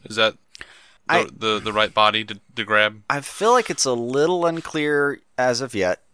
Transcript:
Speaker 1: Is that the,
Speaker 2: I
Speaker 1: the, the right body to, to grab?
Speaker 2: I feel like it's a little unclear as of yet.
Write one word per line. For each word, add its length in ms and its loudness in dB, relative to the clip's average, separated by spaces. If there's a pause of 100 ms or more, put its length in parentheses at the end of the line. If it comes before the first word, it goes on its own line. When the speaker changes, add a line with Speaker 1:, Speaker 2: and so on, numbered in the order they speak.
Speaker 1:
Is 120 -14
that 180 2 (240)
the, 80 -20 (420)
Speaker 2:
I 160 2
Speaker 1:
the, 360 -4
the 120 -6
right 200 0
body 320 2
to, 160 -12 (160)
to 80 -6
grab? 460 2
Speaker 2:
I 100 -4
feel 320 0
like 160 2
it's 160 -4
a 80 0
little 540 0
unclear 760 -2 (160)
as 240 0
of 140 -8
yet. 260 0 (140)